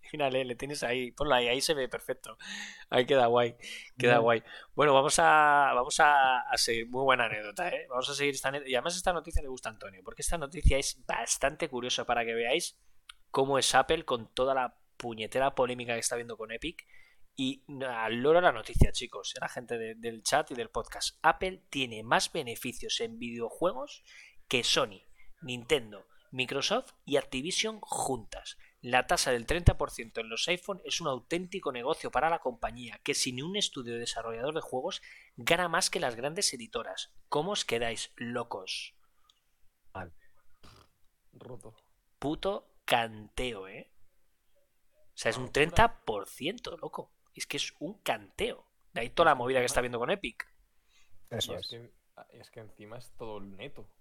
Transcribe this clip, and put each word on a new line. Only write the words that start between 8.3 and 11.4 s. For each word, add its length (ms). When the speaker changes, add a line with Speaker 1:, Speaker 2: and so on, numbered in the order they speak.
Speaker 1:
esta 120
ane-, 220
y 60
además 200
esta 160
noticia 300
le 80
gusta 180
a 60
Antonio, 320
porque 160
esta 160
noticia 400
es 280
bastante 640